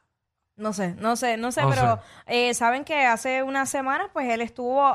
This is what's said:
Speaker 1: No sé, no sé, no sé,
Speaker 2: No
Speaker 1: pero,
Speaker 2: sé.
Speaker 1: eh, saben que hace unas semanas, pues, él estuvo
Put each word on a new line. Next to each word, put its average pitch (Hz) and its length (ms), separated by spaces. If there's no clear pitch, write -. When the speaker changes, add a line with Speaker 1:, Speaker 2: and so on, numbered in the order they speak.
Speaker 1:
No 214 160
sé, 185 280
no 233 160
sé, 233 200
no 233 140
sé, 294 120
Speaker 2:
No 277 80
Speaker 1:
pero, 247 260
Speaker 2:
sé. 240 240
Speaker 1:
eh, 240 40
saben 247 300
que 285 220
hace 254 360
unas 269 260
semanas, 285 440
pues, 277 180
él 226 100
estuvo 247 440